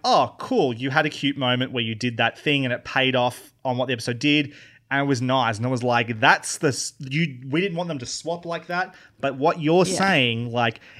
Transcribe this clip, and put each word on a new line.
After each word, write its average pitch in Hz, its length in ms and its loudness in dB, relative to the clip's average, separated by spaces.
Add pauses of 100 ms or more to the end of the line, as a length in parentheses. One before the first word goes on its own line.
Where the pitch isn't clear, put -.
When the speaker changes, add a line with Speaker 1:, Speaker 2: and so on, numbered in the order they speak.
Speaker 1:
"Oh, 190 360 2
cool, 170 340 0
you 120 160 -6
had 151 160 2
a 151 40 -2
cute 139 280 -4
moment 127 340 0
where 120 120 -2
you 113 120 -4
did 120 220 -4
that 117 200 0
thing 143 280 0
and 123 80 -2
it 120 100 -6
paid 131 320 0
off 123 380 -2 (100)
on 123 140 -2
what 127 100 -2
the 131 60 -2
episode 120 260 -6
did." 147 320 2 (380)
And 139 100 0
it 139 60 0
was 135 160 0
nice. 127 340 2
And 110 100 -4
it 127 40 -2
was 123 140 -2
like, 120 360 2
"That's 151 380 4
the, - 100 2
s-, - 320 -2
you, 135 400 -4 (100)
we 151 120 0
didn't 185 160 -4
want 175 100 -6
them 156 120 -6
to 120 60 -12
swap 165 400 -8
like 165 220 -8
that." 175 260 -4 (280)
But 139 160 -2
what 165 240 0
you're 165 240 4
Speaker 2:
Yeah. 180 120 -2
Speaker 1:
saying, 123 540 2
like, 117 300 0 (180)